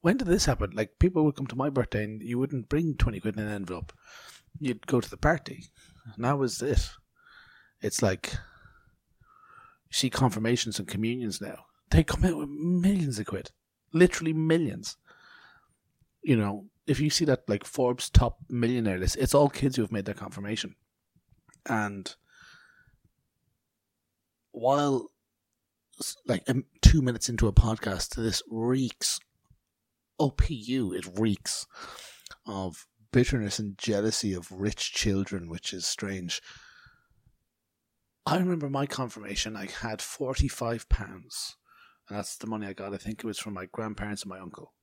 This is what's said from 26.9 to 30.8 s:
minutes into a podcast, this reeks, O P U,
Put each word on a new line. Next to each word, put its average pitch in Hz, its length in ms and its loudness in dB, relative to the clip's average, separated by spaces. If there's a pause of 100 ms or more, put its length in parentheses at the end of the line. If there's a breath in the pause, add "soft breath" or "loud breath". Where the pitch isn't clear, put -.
minutes 123 260 -2
into 113 200 2
a 98 40 0
podcast, 110 640 2
this 113 340 -2
reeks, 120 680 -2 (1000)
O 143 100 4
P - 240 2
U, 117 400 -2